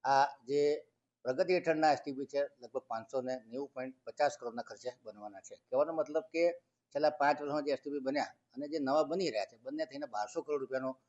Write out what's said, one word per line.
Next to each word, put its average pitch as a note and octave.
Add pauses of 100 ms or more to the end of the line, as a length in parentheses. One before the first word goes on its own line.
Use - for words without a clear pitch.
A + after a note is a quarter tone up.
આ C3+
જે D3 (360)
પ્રગતિ E3
હેઠળના D#3+
એસ C3
ટી C#3+
પી C3
છે, C#3
લગભગ C3
પાંચસો A#2
ને B2+
નેવું C3
પોઇન્ટ C3 (100)
પચાસ C#3+
કરોડના A#2
ખર્ચે A2+ (120)
બનવાના G#2
છે. -
કહેવાનો D3
મતલબ D#3
કે E3+ (340)
છેલ્લા D3+
પાંચ D3
વર્ષમાં D3
જે D3
એસ C#3
ટી D3
પી C#3+
બન્યા C3+
અને -
જે D#3
નવા C#3+
બની D#3+
રહ્યા G#2+
છે, A#2
બંને C#3
થઈને C#3+
બારસો E3+
કરોડ D3
રૂપિયાનો C3